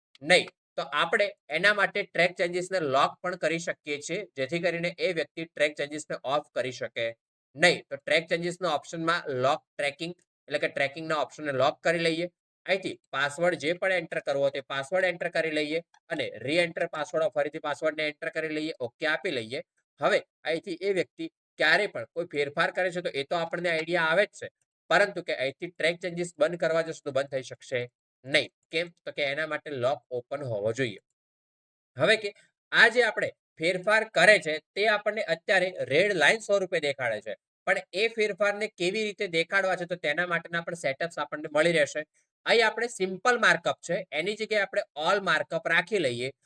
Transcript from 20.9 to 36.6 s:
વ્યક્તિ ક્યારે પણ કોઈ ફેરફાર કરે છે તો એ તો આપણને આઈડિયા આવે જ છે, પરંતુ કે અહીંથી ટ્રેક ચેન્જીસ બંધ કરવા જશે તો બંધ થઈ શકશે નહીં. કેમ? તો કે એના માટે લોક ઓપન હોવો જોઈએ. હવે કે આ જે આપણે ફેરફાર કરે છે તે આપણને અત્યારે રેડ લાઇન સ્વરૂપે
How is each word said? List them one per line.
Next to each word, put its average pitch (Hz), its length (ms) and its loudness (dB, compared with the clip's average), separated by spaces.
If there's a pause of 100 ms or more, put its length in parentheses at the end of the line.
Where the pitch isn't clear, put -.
વ્યક્તિ 165 280 -4 (320)
ક્યારે 170 360 4
પણ 117 200 -8
કોઈ 170 200 -6
ફેરફાર 147 420 0
કરે 185 180 0
છે 175 120 -4
તો 156 40 -4 (100)
એ 139 100 -2
તો 175 100 0
આપણને 170 320 -2
આઈડિયા 160 400 0
આવે 196 140 6
જ - 120 -10
છે, 104 100 -10 (420)
પરંતુ 180 360 2
કે 160 160 -2
અહીંથી 139 320 -6
ટ્રેક 170 300 0
ચેન્જીસ 175 360 -6
બંધ 170 220 0
કરવા 160 260 2
જશે - 160 -10
તો 135 120 -4
બંધ 139 180 -2
થઈ 131 160 -4
શકશે 127 300 -6 (440)
નહીં. 131 260 0 (220)
કેમ? 165 140 -2 (180)
તો 147 80 -10
કે 147 100 -4 (120)
એના 156 180 -6
માટે 151 180 -8 (140)
લોક 139 160 0 (180)
ઓપન 139 360 -8
હોવો 104 260 -2
જોઈએ. 107 200 -4 (960)
હવે 180 260 4
કે 202 120 -8 (380)
આ 185 220 6
જે 240 160 4
આપણે 175 200 -4 (300)
ફેરફાર 185 420 2 (160)
કરે 196 260 10
છે 156 100 -2 (200)
તે 208 220 2
આપણને 214 260 -2 (120)
અત્યારે 190 340 2 (240)
રેડ 190 300 4
લાઇન 208 240 4
સ્વરૂપે 185 320 2 (100)